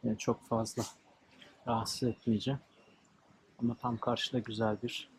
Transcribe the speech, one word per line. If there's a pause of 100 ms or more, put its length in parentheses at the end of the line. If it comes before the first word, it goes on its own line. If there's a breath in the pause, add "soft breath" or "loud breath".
Yani
çok
fazla (840 loud breath)
rahatsız
etmeyeceğim. (1000)
Ama
tam
karşıda
güzel
bir (100)